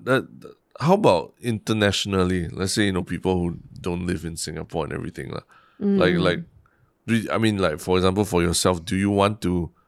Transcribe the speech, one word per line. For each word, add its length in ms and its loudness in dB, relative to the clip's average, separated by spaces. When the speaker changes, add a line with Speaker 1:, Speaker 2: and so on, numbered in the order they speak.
Speaker 1:
uh, 160 0
th-, 140 -20
how 140 4
about 480 2
internationally? 1080 0
Let's 240 -4
say, 140 2
you 60 0
know, 100 -2
people 360 -2
who 200 -2
don't 260 -6
live 180 -4
in 120 -10
Singapore 480 -8
and 80 -8
everything, 380 -8
lah. 140 -10
Like, 340 2
Speaker 2:
Mm. 80 2
Speaker 1:
like, 180 2
do 80 0
y-, 180 -2
I 60 0
mean, 200 2
like, 200 0
for 180 0
example, 280 2
for 180 2
yourself, 420 0
do 120 -4
you 140 0
want 320 2
to 280 -2